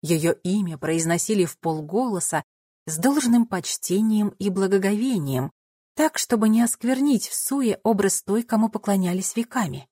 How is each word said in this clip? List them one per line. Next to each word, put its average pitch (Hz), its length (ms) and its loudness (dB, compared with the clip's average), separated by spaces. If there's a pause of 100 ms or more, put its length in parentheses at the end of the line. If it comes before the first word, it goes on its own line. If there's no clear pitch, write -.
Ее 165 320 0 (100)
имя 180 340 -2
произносили 165 680 0
вполголоса 165 960 -4 (420)
с 160 120 -8
должным 240 480 4
почтением 208 840 -2 (100)
и 202 100 -2
благоговением, 196 1000 0 (440)
так, 311 220 0
чтобы 220 320 0
не 226 120 4
осквернить 262 680 0
в - 40 -10
суе 262 500 -2
образ 202 400 2
той, 220 200 -2
кому 226 240 2
поклонялись 196 680 -2
веками. 226 540 -4